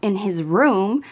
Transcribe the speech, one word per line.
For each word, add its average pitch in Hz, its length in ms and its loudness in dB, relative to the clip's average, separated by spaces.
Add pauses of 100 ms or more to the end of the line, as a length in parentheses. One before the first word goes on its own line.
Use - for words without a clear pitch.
in 202 160 -2
his 185 260 -4
room, 208 680 2